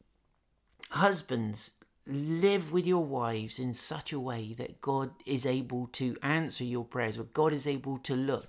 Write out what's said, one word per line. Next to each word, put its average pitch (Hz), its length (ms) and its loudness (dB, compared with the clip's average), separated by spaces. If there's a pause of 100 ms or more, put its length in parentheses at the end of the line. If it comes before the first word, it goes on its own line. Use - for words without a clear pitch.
(920)
husbands, 127 800 0 (360)
live 165 640 2
with 175 160 2
your 180 180 4
wives 117 540 -2
in 127 120 0
such 147 400 -2
a 147 80 -4
way 113 380 -6
that - 240 -10
God 135 300 0 (160)
is 127 180 0
able 123 420 0
to 127 360 -2
answer 147 400 0
your 120 200 -2
prayers, 113 360 -2
where 113 80 -6
God 156 260 4
is 143 140 -2
able 135 320 -2
to 135 160 -2
look. 131 340 0